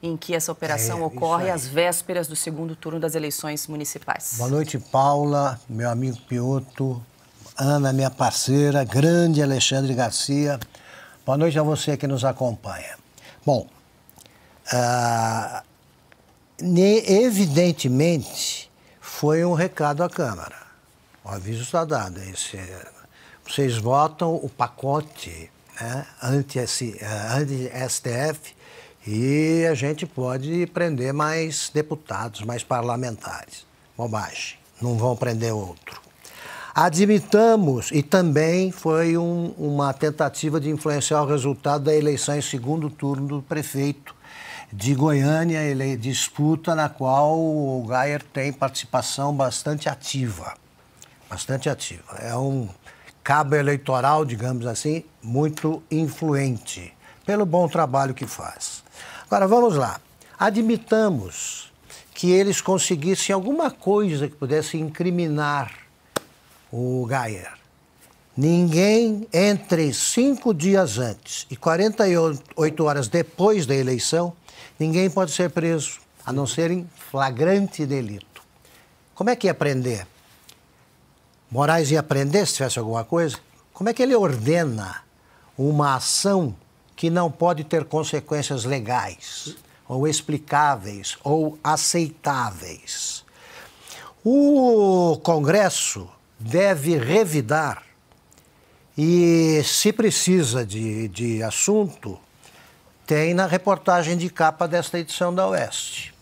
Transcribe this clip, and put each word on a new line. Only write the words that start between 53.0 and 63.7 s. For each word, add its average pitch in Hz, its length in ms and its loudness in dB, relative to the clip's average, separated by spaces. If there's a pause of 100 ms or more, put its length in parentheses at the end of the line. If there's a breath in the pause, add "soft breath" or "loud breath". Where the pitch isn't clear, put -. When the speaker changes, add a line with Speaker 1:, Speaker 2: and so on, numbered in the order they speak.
Speaker 2:
cabo 147 320 4
eleitoral, 139 680 2
digamos 120 440 -4
assim, 151 360 -4 (160)
muito 151 720 -2
influente, 139 1040 -2 (320 loud breath)
pelo 208 180 2
bom 175 240 2
trabalho 135 460 0
que 120 140 -8
faz. - 560 -12 (420 loud breath)
Agora, 196 220 2
vamos 226 280 6
lá. 120 240 -2 (380 loud breath)
Admitamos 214 1400 0 (400 loud breath)
que - 160 0
eles 196 320 4
conseguissem 185 720 0
alguma 262 380 0